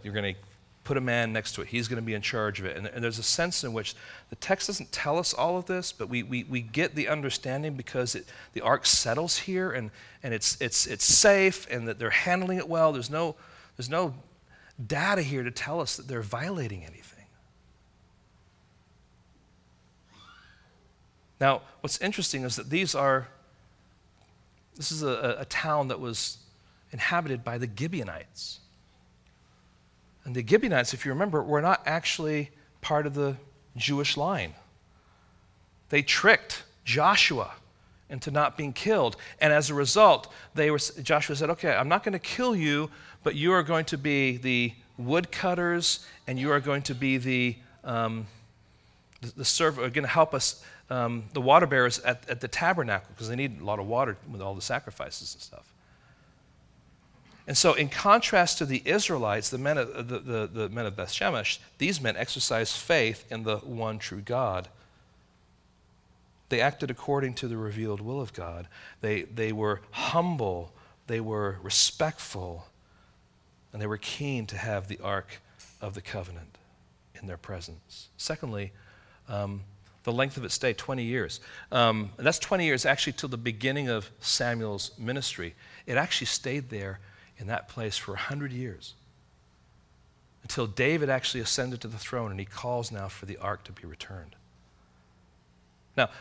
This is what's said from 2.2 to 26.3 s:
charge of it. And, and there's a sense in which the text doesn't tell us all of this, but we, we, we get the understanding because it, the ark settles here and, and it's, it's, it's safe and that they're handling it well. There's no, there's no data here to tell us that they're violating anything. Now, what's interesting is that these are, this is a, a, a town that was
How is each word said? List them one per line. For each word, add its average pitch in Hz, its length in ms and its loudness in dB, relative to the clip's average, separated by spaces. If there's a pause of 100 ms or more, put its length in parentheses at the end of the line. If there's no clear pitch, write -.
charge 104 380 -2
of 95 60 -6
it. 76 100 -6
And, 98 120 -8
and 120 160 -6
there's 113 160 -2
a 113 40 -6
sense - 400 0
in 120 100 -6
which 110 220 -6 (340)
the - 60 -12
text - 320 -2
doesn't - 240 -8
tell 151 280 0
us 175 140 0
all 170 240 0
of 180 80 -6
this, 180 260 -4
but 113 180 -8
we, 123 140 -2
we, 123 220 -6
we 127 160 -4
get 127 340 -2
the 147 120 -2
understanding 143 680 -4
because 127 400 -4
it, - 100 -10 (280)
the - 80 -6
ark 117 240 2
settles 147 520 2
here 185 340 -2
and, 113 200 -4 (320)
and 123 100 -4
it's, - 260 0
it's, - 280 2
it's - 180 -2
safe 190 640 6
and 120 180 -4
that 110 120 -6
they're 113 100 -2
handling 185 480 2
it 160 100 -4
well. 160 240 4
There's 127 200 -4
no, 160 240 -2 (420)
there's 123 120 -8
no 160 260 0 (720)
data 170 380 2
here 135 180 -2
to 123 80 -4
tell 151 320 -4
us - 160 -4
that 131 100 -16
they're 123 140 -4
violating 120 600 -4
anything. - 420 -20 (4000)
Now, 135 220 6 (200)
what's - 180 -4
interesting 175 440 -2
is 127 120 -4
that - 140 -8
these 165 260 0
are, 135 320 4 (1500)
this 151 160 -4
is 156 120 -4
a, 143 60 0
a, 120 320 0
a 131 40 -8
town 151 440 0
that 113 100 -4
was 117 380 -4 (540)